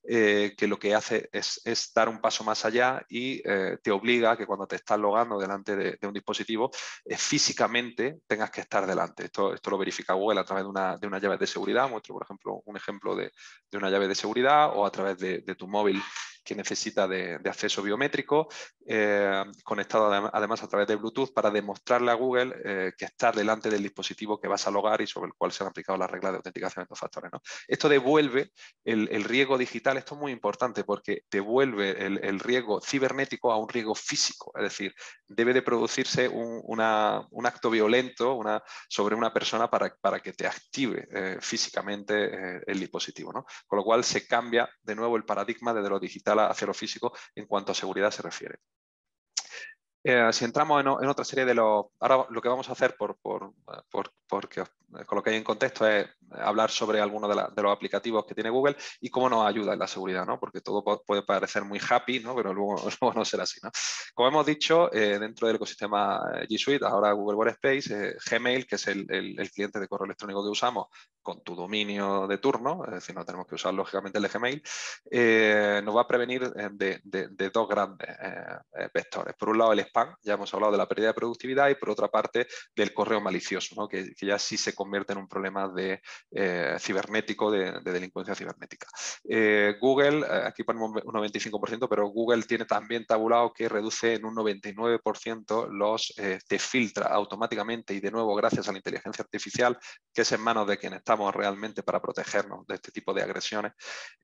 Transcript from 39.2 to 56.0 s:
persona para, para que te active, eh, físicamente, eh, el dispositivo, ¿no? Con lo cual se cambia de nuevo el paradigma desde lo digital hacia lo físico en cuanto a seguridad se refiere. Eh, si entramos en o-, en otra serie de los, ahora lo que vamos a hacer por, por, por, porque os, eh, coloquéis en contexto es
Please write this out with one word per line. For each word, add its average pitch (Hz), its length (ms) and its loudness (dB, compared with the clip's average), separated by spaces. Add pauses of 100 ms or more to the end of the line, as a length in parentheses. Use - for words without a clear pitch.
persona 113 380 0
para, - 260 0
para 95 240 0
que 95 140 -10
te 92 120 -4
active, - 640 -4
eh, 95 300 -4
físicamente, 101 1160 -2
eh, - 100 -12
el 98 120 -2
dispositivo, 87 540 -6
¿no? 123 140 -8 (200)
Con 101 120 0
lo 95 60 2
cual 113 200 6
se - 220 0
cambia 117 420 2 (140)
de 110 120 -6
nuevo 117 220 0
el 107 80 -2
paradigma 110 480 -2
desde 101 160 0
lo 98 100 0
digital 104 420 2
hacia - 260 2
lo 98 80 -2
físico - 420 -6 (180)
en 104 120 -12
cuanto 98 260 0
a - 20 -4
seguridad 95 360 0
se 101 120 -6
refiere. - 360 -12 (1400)
Eh, 120 300 6
si 123 120 0
entramos 147 360 4
en 139 80 2
o-, 135 140 2
en 135 60 2
otra 131 160 0
serie 131 220 0
de 123 80 6
los, 107 320 4 (140)
ahora 131 280 6
lo 113 140 -6
que 123 60 0
vamos 127 200 0
a 127 40 -8
hacer 123 240 2
por, 104 260 -4
por, 98 320 -6 (340)
por, - 240 -6 (160)
porque 98 320 -4
os, 92 80 -6 (300)
eh, - 80 -14
coloquéis 110 320 0
en 107 60 -6
contexto 110 440 2
es 104 180 4 (240)